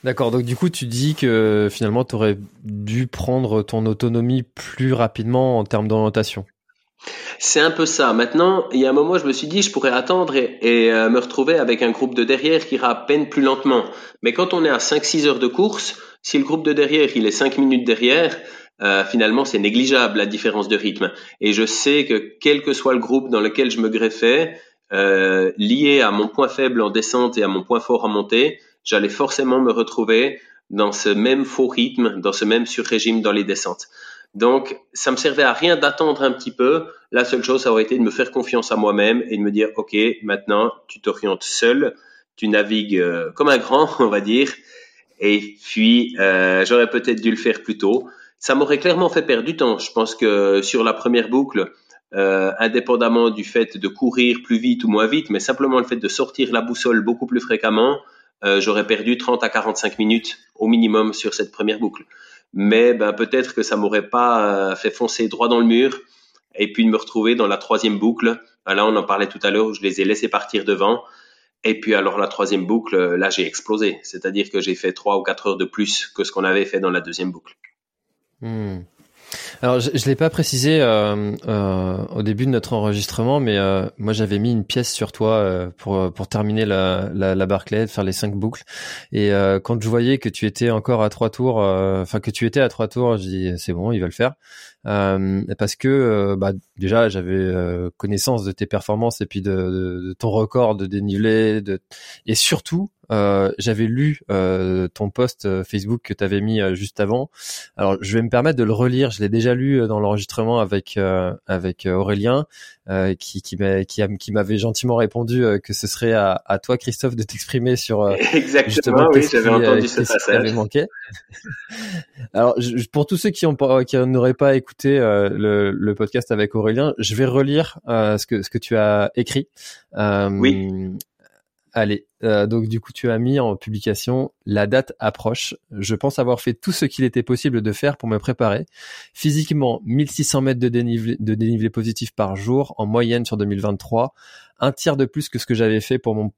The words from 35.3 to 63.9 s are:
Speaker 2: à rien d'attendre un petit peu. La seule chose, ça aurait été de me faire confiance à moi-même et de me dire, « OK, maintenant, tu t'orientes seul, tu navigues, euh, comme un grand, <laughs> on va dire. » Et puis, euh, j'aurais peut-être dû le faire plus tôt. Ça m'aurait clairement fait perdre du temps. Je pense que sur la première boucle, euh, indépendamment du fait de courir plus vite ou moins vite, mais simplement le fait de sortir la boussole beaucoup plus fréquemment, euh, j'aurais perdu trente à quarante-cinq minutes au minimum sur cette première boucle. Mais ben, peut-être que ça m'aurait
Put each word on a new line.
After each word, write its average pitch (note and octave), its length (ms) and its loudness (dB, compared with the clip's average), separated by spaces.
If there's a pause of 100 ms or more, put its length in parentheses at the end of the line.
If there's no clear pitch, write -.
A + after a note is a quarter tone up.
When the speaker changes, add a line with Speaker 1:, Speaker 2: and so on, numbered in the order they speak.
Speaker 2:
à B2 100 4
rien E3 240 2
d'attendre C#3+ 460 0
un C3 100 2
petit B2 180 -8
peu. D3 360 0 (240)
La A#2+ 140 2
seule A#2+ 200 -2
chose, B2+ 180 0
ça B2+ 80 2
aurait A2 120 4
été B2 160 0
de A#2+ 40 2
me A2+ 80 2
faire B2+ 200 -2
confiance A#2+ 420 -2
à A2 40 0
moi-même G#2+ 520 2
et A2 80 -4
de G2+ 60 -2
me G#2 80 0
dire, « G#2+ 260 0
OK, - 180 -8 (280)
maintenant, G#2 500 0 (160)
tu - 120 -20
t'orientes G2 420 -2
seul, B2 520 0 (420)
tu G#2+ 120 -4
navigues, G#2 500 0
euh, E2+ 340 -2
comme - 180 2
un C3 80 6
grand, C#3 360 2
<laughs> - 60 -10
on A#2 80 6
va G2+ 140 0
dire. » B2 280 2 (680)
Et G#2 420 0
puis, A#2 560 2
euh, F#2+ 460 4
j'aurais A#2+ 240 4
peut-être A#2 320 -2
dû A2+ 100 2
le A2 60 0
faire A2 260 -2
plus G#2+ 140 -6
tôt. A2 320 0 (300)
Ça - 160 -2
m'aurait C#3+ 240 2
clairement F3 320 2
fait D#3 120 0
perdre A#2 220 0
du D#3+ 100 -4
temps. B2 240 0
Je - 140 -10
pense A2+ 220 -2
que G2+ 480 2
sur A#2 200 -2
la A2 120 0
première A#2+ 340 0
boucle, B2+ 420 0 (440)
euh, F#2+ 440 2
indépendamment A#2 720 2
du G#2 140 -8
fait A2+ 320 -2
de F#2+ 120 -4
courir A#2+ 540 0
plus A2+ 160 -2
vite A#2+ 240 0
ou A2+ 60 0
moins G#2+ 180 2
vite, D3 240 -2
mais G2 100 -2
simplement C3+ 380 0
le A#2+ 60 2
fait B2 120 -4
de G#2 120 -4
sortir - 440 -2
la A#2 100 0
boussole A#2 420 0
beaucoup A#2+ 220 -2
plus A#2+ 140 -2
fréquemment, A2+ 580 0 (460)
euh, G2 160 4
j'aurais G#2 260 0
perdu A2 320 0
trente A#2+ 260 0
à A2 40 -2
quarante-cinq A2 500 -4
minutes A2+ 400 0 (180)
au A2 100 -2
minimum A2 460 4
sur G#2 220 -6
cette - 180 -4
première G#2+ 260 -2
boucle. G#2+ 260 -4 (480)
Mais A2 400 4
ben, G#2+ 200 0
peut-être A#2 420 -2
que A2+ 80 -2
ça - 140 -2
m'aurait G#2 320 0